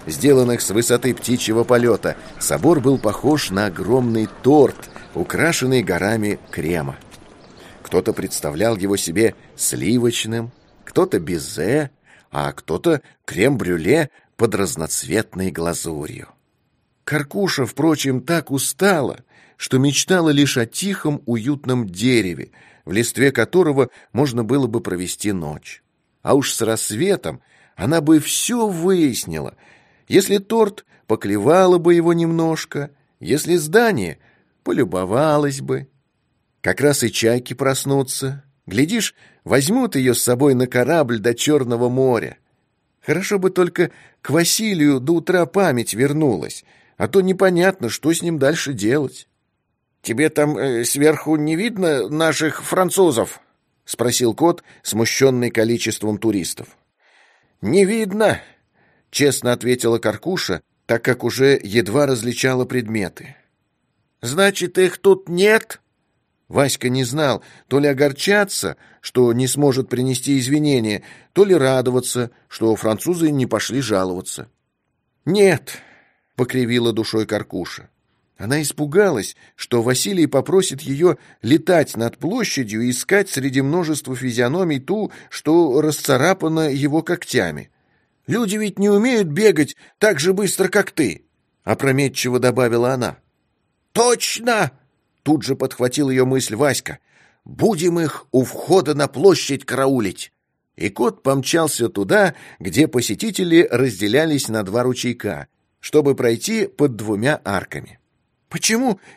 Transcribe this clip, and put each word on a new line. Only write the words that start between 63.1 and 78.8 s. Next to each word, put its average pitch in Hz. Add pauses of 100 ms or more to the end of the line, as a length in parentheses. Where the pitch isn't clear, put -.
"Значит, 180
их 185
тут 190
нет?" 202 (680)
Васька 127
не 131
знал, 127 (240)
то 131
ли 147
огорчаться, 143 (240)
что 123
не 123
сможет 131
принести 127
извинения, 127 (300)
то 190
ли 196
радоваться, 127 (160)
что 110
французы 151
не 135
пошли 113
жаловаться. 92 (760)
"Нет", — 190 (580)
покривила 120
душой 110
Каркуша. - (540)
Она 127
испугалась, 151 (180)